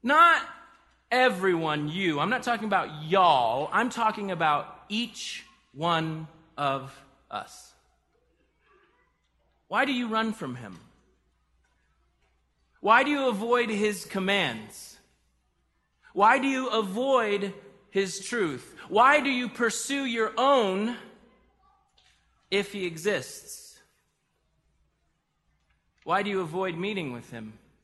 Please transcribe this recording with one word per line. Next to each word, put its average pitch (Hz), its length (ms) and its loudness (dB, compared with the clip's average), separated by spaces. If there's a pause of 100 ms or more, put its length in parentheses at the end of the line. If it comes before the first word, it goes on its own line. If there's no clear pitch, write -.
Not 311 400 6 (680)
everyone, 180 760 2
you. 165 300 -2
I'm 170 120 0
not 247 120 -2
talking 220 240 -2
about 156 380 -2
y'all. 147 680 4
I'm 233 180 2
talking 208 400 -2
about 160 580 -2
each - 560 -8 (280)
one 160 560 -2 (280)
of 135 360 -4 (380)
us. - 420 -12 (1900)
Why 233 180 0
do 277 80 -2
you 247 160 -2
run 220 240 -2
from 131 220 -8
him? 101 240 -16 (2000)
Why 233 220 6
do 285 80 0
you 277 180 0
avoid 233 400 0
his 208 380 -2
commands? 185 920 -4 (1160)
Why 220 240 6
do 269 100 0
you 262 200 -2
avoid 208 840 0 (380)
his 196 300 -2
truth? 165 540 -4 (140)
Why 262 320 6
do 269 80 -4
you 247 200 -2
pursue 269 560 -4
your 226 340 -2
own 233 580 2 (1500)
if 196 220 -2
he 190 140 -6
exists? 160 920 -8 (2250)
Why 190 180 0
do 208 80 -4
you 190 100 -2
avoid 180 380 -4
meeting 185 340 -6
with 117 180 -14
him? 110 220 -14 (320)